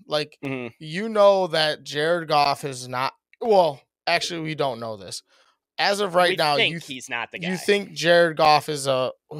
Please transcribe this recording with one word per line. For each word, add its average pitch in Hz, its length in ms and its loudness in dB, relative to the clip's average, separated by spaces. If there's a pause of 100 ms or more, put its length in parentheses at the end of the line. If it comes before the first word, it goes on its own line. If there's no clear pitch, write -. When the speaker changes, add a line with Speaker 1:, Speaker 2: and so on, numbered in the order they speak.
Speaker 1:
Like, 151 380 -6
Speaker 2:
Mm-hmm. 127 240 -8 (100)
Speaker 1:
you 170 300 -8
know 202 400 6
that 156 360 -2
Jared 151 440 -2
Goff 143 360 2
is 127 240 -10
not, 127 240 -4 (280)
well, 180 400 2 (260)
actually, 170 340 -2
we 156 140 -6
don't 135 260 -4
know 113 160 -10
this. 98 260 -14 (580)
As 196 200 0
of 185 160 -4
right 180 140 4
Speaker 2:
We 185 60 -2
Speaker 1:
now, 151 200 2
Speaker 2:
think 165 160 2
Speaker 1:
you 165 80 -8
th-, - 80 -20
Speaker 2:
he's 131 200 -14
not 117 240 -6
the 117 80 -10
Speaker 1:
you 175 100 -6
Speaker 2:
guy. 185 60 -4
Speaker 1:
think 202 360 -2
Jared 165 440 4
Goff 151 320 4
is 139 200 -4
a, 131 240 0 (280)